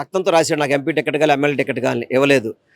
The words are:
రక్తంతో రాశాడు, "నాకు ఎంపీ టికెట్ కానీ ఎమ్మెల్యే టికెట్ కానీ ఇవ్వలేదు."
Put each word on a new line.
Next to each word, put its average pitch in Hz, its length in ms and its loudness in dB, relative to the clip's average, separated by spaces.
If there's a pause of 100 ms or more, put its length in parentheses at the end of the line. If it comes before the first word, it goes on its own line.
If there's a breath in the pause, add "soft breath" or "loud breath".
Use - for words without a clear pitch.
రక్తంతో 190 300 -2
రాశాడు, 160 300 2
"నాకు 139 120 0
ఎంపీ 143 200 -2
టికెట్ 151 240 -2
కానీ 151 160 2
ఎమ్మెల్యే 143 240 2
టికెట్ 123 240 -2
కానీ 123 300 -2
ఇవ్వలేదు." 131 440 2 (220)